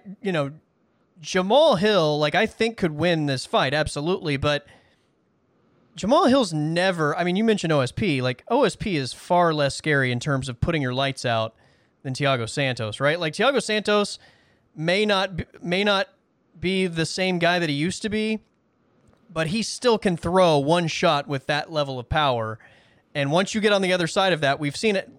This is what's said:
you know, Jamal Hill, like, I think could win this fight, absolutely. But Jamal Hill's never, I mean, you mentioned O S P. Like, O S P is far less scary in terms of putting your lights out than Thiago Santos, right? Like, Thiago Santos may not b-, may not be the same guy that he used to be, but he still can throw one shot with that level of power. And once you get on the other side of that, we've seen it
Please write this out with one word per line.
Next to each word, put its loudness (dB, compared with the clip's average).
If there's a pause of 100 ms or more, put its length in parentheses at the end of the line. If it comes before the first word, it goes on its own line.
(200)
you -4
know, -2 (720)
Jamal 2
Hill, 2
like, 0
I 2
think -4
could -2
win 0
this -4
fight, 0
absolutely. -2
But -2 (1300)
Jamal 4
Hill's 4
never, 0
I -2
mean, 0
you 0
mentioned 0
O 4
S -2
P. 0
Like, -4
O 2
S 0
P -4
is -4
far 2
less 0
scary 0
in -2
terms -2
of -10
putting 0
your -2
lights -4
out -2 (480)
than -8
Thiago 0
Santos, -4
right? 0
Like, -4
Thiago 2
Santos 0 (560)
may 0
not 0
b-, -6 (160)
may -2
not 0 (500)
be 0
the -2
same -2
guy 2
that 0
he -2
used -2
to -4
be, -2 (880)
but -4
he -2
still 0
can 0
throw 4
one 2
shot 0
with -6
that -2
level -2
of -12
power. 0 (560)
And -2
once 0
you 0
get 2
on 2
the 0
other 0
side 2
of -2
that, 0
we've -4
seen 0
it -4